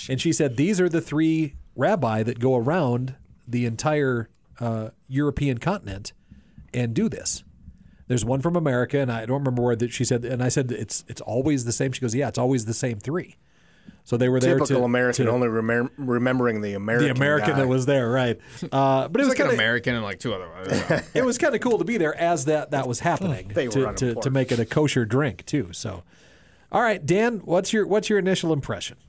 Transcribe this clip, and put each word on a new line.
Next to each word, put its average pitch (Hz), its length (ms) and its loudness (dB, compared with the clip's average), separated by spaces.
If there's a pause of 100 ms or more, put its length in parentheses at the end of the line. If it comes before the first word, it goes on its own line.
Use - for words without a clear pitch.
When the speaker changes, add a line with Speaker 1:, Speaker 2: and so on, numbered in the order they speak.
Speaker 1:
And 127 120 -2
she 165 120 2
said, 135 240 2
"These 180 240 2
are 180 80 4
the 165 120 0
three 160 540 0 (200)
rabbi 127 480 2
that 113 160 -4
go 127 180 2
around 131 600 0 (300)
the 120 200 -2
entire, 127 640 0 (320)
uh, 113 300 -4 (180)
European 139 500 0
continent 107 540 -6 (600)
and 117 220 -2
do 202 140 2
this. - 340 -4 (640)
There's 123 180 0
one 131 160 0
from 170 160 0
America," 135 440 2
and 127 100 0
I 113 160 -6
don't 131 140 0
remember 123 220 0
where 120 140 2
that 120 160 -2
she 127 120 -2
said, 120 200 0
and 123 180 -4
I 127 60 2
said, 127 220 0
"It's, 110 380 -4
it's - 120 -12
always 131 440 0
the 117 80 -2
same." 135 200 0
She - 80 -8
goes, 117 140 -2
"Yeah, 139 140 0
it's 110 100 -4
always 123 280 2
the 113 80 -2
same 117 260 -4
three." 151 360 -8 (680)
So 123 120 -2
they 127 140 4
were 127 100 4
there 135 140 4
Speaker 2:
Typical 139 260 2
Speaker 1:
to, 123 40 2
Speaker 2:
American, 123 420 2
Speaker 1:
to 110 60 2
Speaker 2:
only 123 160 2
remem-, 113 500 0
remembering 123 640 0
the 104 100 -4
American 110 360 2
Speaker 1:
the 127 60 0
American 147 360 2
Speaker 2:
guy. 135 80 2
Speaker 1:
that 131 100 2
was 127 160 2
there, 131 260 2
right? 123 280 0 (160)
Speaker 2:
<laughs> - 180 -10
Speaker 1:
Uh, 139 360 2
but 214 120 0
it 285 40 4
Speaker 3:
It's 262 60 4
Speaker 1:
was 262 80 0
Speaker 3:
like - 20 -
an 277 100 2
Speaker 1:
kinda 240 120 2
Speaker 3:
American 120 340 0
and, 110 80 -4
like, 98 140 -6
two 117 140 -4
other 90 240 -8
Speaker 1:
<laughs> 113 480 -2 (100)
it 254 100 2
was 254 120 0
kinda 262 220 0
cool 233 180 0
to 170 80 0
be 226 140 -2
there 151 160 2
as 165 320 0
that, 151 240 0
that 135 180 -2
was 120 120 -2
happening 151 480 -2
Speaker 2:
They 123 200 -2
were 110 40 -6
Speaker 1:
to, 135 80 0
to, 113 140 -2
to 127 120 -2
Speaker 2:
unimportant. 123 280 -2
Speaker 1:
make 131 180 0
it 117 80 0
a 113 40 2
kosher 139 400 0
drink 123 400 -2
too. 98 300 -4
So, 92 300 -10 (680)
all 202 80 2
right, 214 240 0
Dan, 208 360 2
what's 185 340 0
your, 196 120 2
what's 202 220 0
your 214 100 4
initial 180 360 2
impression? - 420 -6 (120)